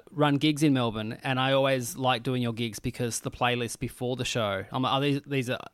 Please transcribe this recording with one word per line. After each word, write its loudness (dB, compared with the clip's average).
run 4
gigs 2
in 6
Melbourne, -2
and -2
I 2
always 2
like 2
doing 0
your 0
gigs -4
because -4
the -6
playlist 0
before -4
the -2
show, -2
I'm -2
like, 0
"Oh, 2
these, 2
these -4
are -4